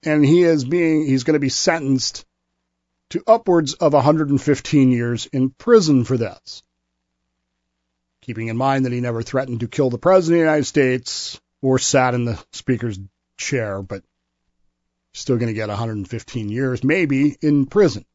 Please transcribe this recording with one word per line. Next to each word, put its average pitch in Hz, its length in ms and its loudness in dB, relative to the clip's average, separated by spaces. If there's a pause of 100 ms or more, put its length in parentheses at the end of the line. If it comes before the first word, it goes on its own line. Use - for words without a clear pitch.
And 151 220 2
he 165 180 6
is 160 220 2
being, 160 420 0
he's 131 160 0
gonna 156 160 2
be 139 120 0
sentenced 135 760 -2 (840)
to - 180 -6
upwards 175 460 2
of 151 200 0
a 143 60 6
hundred 151 300 2
and 139 120 0
fifteen 139 480 2
years 120 360 -2
in 135 240 -2
prison 156 540 4
for 127 120 -2
this. - 480 -10 (1600)
Keeping 113 260 -10
in 113 80 -6
mind 135 300 0
that 123 60 -4
he 123 80 -4
never 117 220 -4
threatened 131 380 -6
to 117 80 -6
kill 131 220 0
the 120 80 -6
president 170 420 4
of 160 60 2
the 156 40 2
United 151 160 0
States - 760 -2 (220)
or 131 160 2
sat 127 360 2
in 123 100 -2
the 113 260 -6
speaker's 113 480 -6 (380)
chair, 104 460 -6
but 98 200 -12 (1120)
still 127 220 -4
gonna 117 160 -4
get 107 180 -6
a 104 60 -6
hundred 113 220 -6
and 95 120 -10
fifteen 113 380 -10
years, 127 340 -4
maybe, 143 580 0
in 147 260 2
prison. 147 380 2 (100)